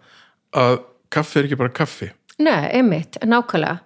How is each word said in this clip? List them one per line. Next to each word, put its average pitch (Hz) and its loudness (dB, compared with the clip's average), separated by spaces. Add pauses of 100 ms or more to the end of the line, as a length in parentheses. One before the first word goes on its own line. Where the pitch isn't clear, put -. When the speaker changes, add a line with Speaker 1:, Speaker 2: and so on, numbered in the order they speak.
(540)
Speaker 1:
að 127 4 (320)
kaffi 151 -2
er 143 0
ekki 139 -4
bara 127 -2
kaffi. - -6 (260)
Speaker 2:
Nei, 277 2
einmitt, 196 0
nákvæmlega. 220 0